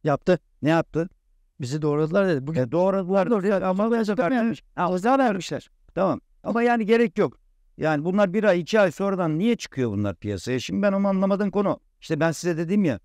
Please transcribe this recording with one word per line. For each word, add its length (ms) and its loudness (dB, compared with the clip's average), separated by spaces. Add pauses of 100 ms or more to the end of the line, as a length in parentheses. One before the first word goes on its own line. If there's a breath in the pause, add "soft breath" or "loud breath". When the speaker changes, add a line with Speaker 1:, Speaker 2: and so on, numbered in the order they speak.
Speaker 1:
Yaptı. 360 2 (220)
Speaker 2:
Ne 80 2
yaptı? 400 0 (520)
Speaker 1:
"Bizi 200 -4
doğradılar." 460 0
dedi. 200 -2
Bugün 140 -2
Speaker 2:
E, 100 -2
doğradılar. 580 0
Speaker 1:
Doğru, 180 0
yani 180 0
ama 180 0
Speaker 2:
Açıklama 180 0
Speaker 1:
açıklama 340 0
Speaker 2:
yapmış. 280 -2 (140)
Speaker 1:
yapmış. 140 0
Ha, 60 -2
ceza 200 2
vermişler. 520 -2 (260)
Speaker 2:
Tamam. 260 0 (220)
Ama 200 -2
yani 220 2
gerek 320 4
yok. 220 0 (380)
Yani 280 0
bunlar 280 2
bir 100 0
ay, 160 4
iki 200 0
ay 120 4
sonradan 480 -2
niye 160 2
çıkıyor 360 -4
bunlar 240 -2
piyasaya? 440 -6
Şimdi 220 -4
ben 120 2
onu 140 0
anlamadığım 440 0
konu. 280 -2 (220)
İşte 180 -4
ben 120 0
size 260 -4
dedim 280 0
ya 200 -2